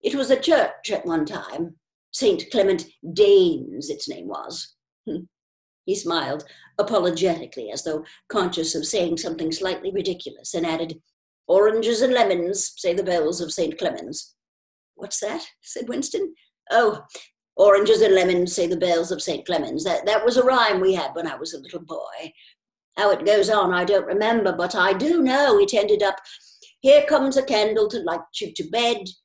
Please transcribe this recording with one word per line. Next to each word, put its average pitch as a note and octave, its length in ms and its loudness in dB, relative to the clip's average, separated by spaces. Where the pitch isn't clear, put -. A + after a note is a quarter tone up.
It - 140 -2
was C4 140 -4
a C4+ 100 4
church C4+ 520 0
at - 140 -4
one E3 200 -2
time. - 540 -10
Saint G3 400 0
Clement F#3+ 340 0
Danes, F3 760 2
its - 160 -10
name - 200 -12
was." - 480 -12
<laughs> F3 200 -10
He F#3+ 100 -2
smiled D#3 500 -4
apologetically, E3+ 880 -2
as C3 140 -10
though D#3 200 -6
conscious F3 440 -2
of D3 140 -6
saying E3+ 300 -2
something E3 340 -6
slightly F#3 400 -6
ridiculous, - 640 -8
and E3+ 100 -2
added, E3 360 -6
"Oranges G#3+ 540 2
and B3+ 120 2
lemons, G3 640 0
say F3 180 -2
the F#3+ 80 -2
bells F3 380 -2
of D#3+ 120 -8
Saint - 240 -4
Clemens." C#3 560 -8
"What's - 260 -8
that?" A#3 220 -6
said A#3+ 260 -12
Winston. E4 460 -6
"Oh, A3 340 2
oranges G3+ 460 6
and G3+ 120 6
lemons, F3+ 400 2
say F3 140 0
the F3 100 -2
bells F3 340 0
of D#3+ 120 -6
Saint D#3 240 -6
Clemens. D3 360 -4
That, E3+ 220 -2
that G#3 180 2
was A#3+ 140 4
a B3 60 4
rhyme A#3 360 4
we F#3+ 140 2
had D#3 220 -4
when E3 120 -6
I C#3 80 -6
was C3+ 180 -12
a D3 60 -12
little E3 220 -14
boy. D#3+ 500 -14
How G3+ 140 2
it D#3+ 160 0
goes G3+ 240 4
on, F#3+ 240 2
I F3+ 120 0
don't G3 200 2
remember, G#3 480 0
but F3 220 -2
I F#3+ 180 2
do D4+ 300 2
know C4 340 4
it G3+ 160 4
ended G#3 300 2
up, G3 140 0
'Here C#4+ 260 8
comes C4+ 280 2
a C4 80 2
candle G#3+ 460 2
to A3 140 -6
light E3+ 180 -4
you G#3 140 -10
to - 160 -6
bed. A#3 300 0